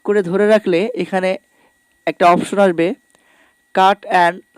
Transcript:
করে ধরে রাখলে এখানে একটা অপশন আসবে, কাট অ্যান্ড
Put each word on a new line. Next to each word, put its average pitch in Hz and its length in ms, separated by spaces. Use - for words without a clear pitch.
করে 208 180
ধরে 190 260
রাখলে 208 460
এখানে 185 420
একটা 165 260
অপশন 185 260
আসবে, 185 360
কাট 196 320
অ্যান্ড 180 360